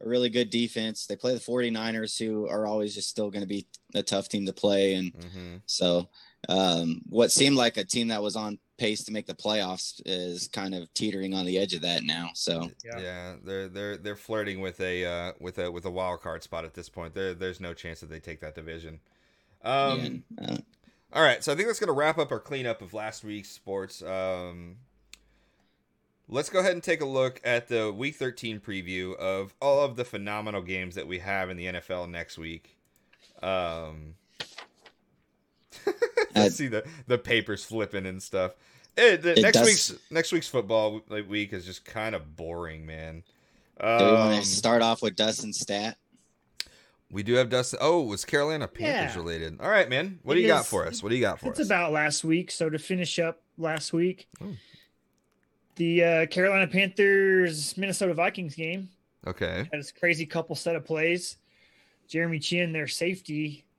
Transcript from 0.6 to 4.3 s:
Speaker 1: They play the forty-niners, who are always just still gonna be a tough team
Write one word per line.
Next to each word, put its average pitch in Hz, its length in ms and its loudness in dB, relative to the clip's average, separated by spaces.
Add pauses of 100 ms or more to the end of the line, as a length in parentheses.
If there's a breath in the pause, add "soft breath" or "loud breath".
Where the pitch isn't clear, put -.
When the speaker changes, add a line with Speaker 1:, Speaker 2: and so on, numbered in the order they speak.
Speaker 1:
They 101 100 -4
play 127 200 0
the 113 40 -6
forty-niners, 113 800 -2
who 110 300 -2
are 107 180 0
always 104 300 0
just 101 140 -6
still 104 200 -2
gonna 101 160 -4
be 101 220 -6 (260)
a 104 80 0
tough 98 280 -2
team 101 180 -2